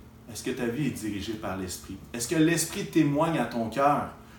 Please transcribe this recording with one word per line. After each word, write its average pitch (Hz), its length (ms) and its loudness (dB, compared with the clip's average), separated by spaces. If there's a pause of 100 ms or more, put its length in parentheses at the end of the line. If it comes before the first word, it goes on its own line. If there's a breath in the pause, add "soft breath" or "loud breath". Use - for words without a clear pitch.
(320)
Est-ce - 100 -10
que 127 80 -4
ta 123 160 -4
vie 123 220 -2
est - 20 0
dirigée 101 440 -6
par 98 220 -6
l'Esprit ? 95 420 -8 (140)
Est-ce 117 160 -4
que 165 80 0
l'Esprit 165 500 2
témoigne 151 520 4
à 120 60 2
ton 113 260 -2
cœur 139 380 4 (300 loud breath)